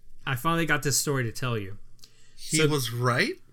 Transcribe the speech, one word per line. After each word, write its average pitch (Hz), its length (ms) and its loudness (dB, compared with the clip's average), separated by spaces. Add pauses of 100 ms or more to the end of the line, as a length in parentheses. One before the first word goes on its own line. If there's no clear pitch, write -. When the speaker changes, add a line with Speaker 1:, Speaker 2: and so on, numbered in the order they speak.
(260)
Speaker 1:
I 135 100 0
finally 165 300 2
got 151 180 2
this 143 140 2
story 135 260 0
to 110 80 -2
tell 120 260 -2
you. 101 200 -6 (580)
Speaker 2:
He - 220 -2
Speaker 1:
So 156 100 6
Speaker 2:
was 135 240 0
right? 123 440 2 (180)